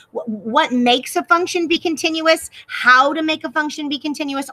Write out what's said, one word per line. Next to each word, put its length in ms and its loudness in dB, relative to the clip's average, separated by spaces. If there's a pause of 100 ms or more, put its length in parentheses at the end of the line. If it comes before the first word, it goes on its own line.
(120)
wh-, 160 -8
what 420 0
makes 460 2
a 80 0
function 420 0
be 100 2
continuous, 720 0 (180)
how 440 4
to 80 -2
make 220 -2
a 80 -8
function 380 -4
be 100 -4
continuous, 540 -6